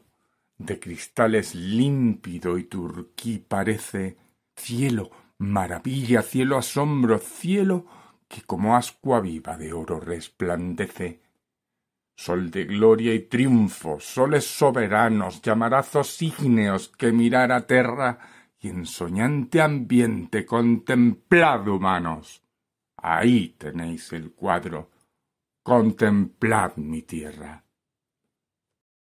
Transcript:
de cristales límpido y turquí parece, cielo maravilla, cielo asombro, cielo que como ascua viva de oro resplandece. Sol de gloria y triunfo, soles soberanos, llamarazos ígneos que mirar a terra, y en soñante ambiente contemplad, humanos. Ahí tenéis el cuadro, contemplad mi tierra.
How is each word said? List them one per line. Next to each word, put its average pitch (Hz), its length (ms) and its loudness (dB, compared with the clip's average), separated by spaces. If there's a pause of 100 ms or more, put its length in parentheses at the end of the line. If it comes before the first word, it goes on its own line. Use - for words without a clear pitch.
(580)
de 95 220 -8
cristales 110 760 -2
límpido 98 1040 -2
y 87 60 -6
turquí 90 760 -10
parece, 98 760 -4 (400)
cielo 120 560 -4 (260)
maravilla, 107 840 -2
cielo 131 360 0
asombro, 131 640 0
cielo 190 680 -2 (440)
que - 140 -20
como 104 340 2
ascua 123 420 0
viva 80 380 -8
de 78 160 -10
oro 80 260 -6
resplandece. 87 1200 -8 (920)
Sol 90 340 -4
de 95 140 -6
gloria 110 500 4
y 113 140 -2
triunfo, 113 720 2
soles 139 460 0
soberanos, 110 960 2
llamarazos 123 800 0
ígneos 113 680 0
que - 240 0
mirar 120 400 4
a 123 160 0
terra, 123 520 0 (380)
y - 120 -10
en 87 160 -8
soñante 120 760 -2
ambiente 120 840 0
contemplad, 120 1200 2
humanos. 90 760 -2 (540)
Ahí 90 640 2
tenéis 82 560 -10
el 80 180 -12
cuadro, 87 600 -4 (720)
contemplad 107 1120 2
mi 80 260 -10
tierra. 76 600 -14 (1400)